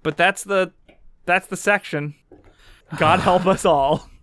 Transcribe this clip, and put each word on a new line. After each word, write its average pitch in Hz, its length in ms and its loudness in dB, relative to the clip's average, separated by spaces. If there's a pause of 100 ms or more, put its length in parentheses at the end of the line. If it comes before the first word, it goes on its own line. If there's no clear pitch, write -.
But 156 140 -4
that's 185 260 0
the, 190 300 -2 (540)
that's 180 200 0
the 190 100 -10
section. 156 580 -4 (840)
God 170 240 2
help 180 260 2
us 190 180 0
all. 147 440 0 (140)